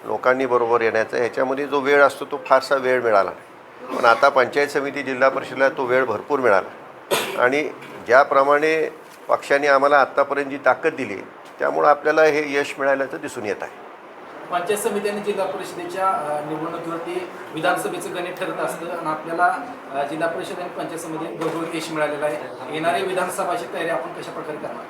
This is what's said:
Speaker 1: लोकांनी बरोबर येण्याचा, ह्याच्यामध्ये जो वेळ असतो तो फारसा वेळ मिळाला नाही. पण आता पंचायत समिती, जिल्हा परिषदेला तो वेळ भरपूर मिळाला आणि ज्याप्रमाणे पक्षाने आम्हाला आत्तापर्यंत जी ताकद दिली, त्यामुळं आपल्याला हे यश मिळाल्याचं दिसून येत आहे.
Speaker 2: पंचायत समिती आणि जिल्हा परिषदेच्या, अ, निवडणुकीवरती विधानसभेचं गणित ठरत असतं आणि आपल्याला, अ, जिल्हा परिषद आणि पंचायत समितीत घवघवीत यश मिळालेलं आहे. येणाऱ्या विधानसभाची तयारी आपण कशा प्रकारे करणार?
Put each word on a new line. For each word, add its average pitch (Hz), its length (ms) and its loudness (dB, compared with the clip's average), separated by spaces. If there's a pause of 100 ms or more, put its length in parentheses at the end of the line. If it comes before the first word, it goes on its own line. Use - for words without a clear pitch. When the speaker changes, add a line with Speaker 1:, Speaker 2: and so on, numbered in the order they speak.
Speaker 1:
लोकांनी 127 420 0
बरोबर 117 340 2
येण्याचा, 110 360 0
ह्याच्यामध्ये 131 500 -2
जो 139 140 0
वेळ 143 220 6
असतो - 220 2
तो 135 220 -6
फारसा 135 280 4
वेळ 127 280 2
मिळाला 101 280 4
नाही. - 680 -14
पण 127 80 0
आता 117 240 6
पंचायत 139 400 2
समिती, 139 340 -2
जिल्हा 131 260 2
परिषदेला 131 400 0
तो 131 160 -2
वेळ 127 200 4
भरपूर 113 360 -2
मिळाला 101 280 4 (720)
आणि 139 280 2 (360)
ज्याप्रमाणे 143 880 4 (360)
पक्षाने 143 380 2
आम्हाला 139 340 6
आत्तापर्यंत 139 500 0
जी 139 60 -6
ताकद 135 380 2
दिली, 107 220 -6 (420)
त्यामुळं 147 300 2
आपल्याला 151 340 4
हे 147 340 4
यश 143 220 -2
मिळाल्याचं 135 380 0
दिसून 127 300 -8
येत 95 140 -2
आहे. - 220 -12 (680)
Speaker 2:
पंचायत 180 280 0
समिती 208 300 -2
आणि 208 120 -4
जिल्हा 190 260 -2
परिषदेच्या, 185 640 -4
अ, 151 400 -2
निवडणुकीवरती 165 800 -8 (260)
विधानसभेचं 175 600 -2
गणित 180 200 -6
ठरत 170 260 -6
असतं 165 380 -6
आणि 160 100 -6
आपल्याला, 170 480 0 (360)
अ, 139 100 -2
जिल्हा 160 260 -2
परिषद 180 320 -6
आणि 180 80 -8
पंचायत 165 300 -8
समितीत 160 400 -8
घवघवीत 160 360 -4
यश 160 160 -6
मिळालेलं 151 360 -2
आहे. 151 100 -2 (380)
येणाऱ्या 170 260 0
विधानसभाची 180 640 -2 (100)
तयारी 170 140 -4
आपण - 240 -4
कशा - 200 -12
प्रकारे 151 240 -10
करणार? 120 340 -10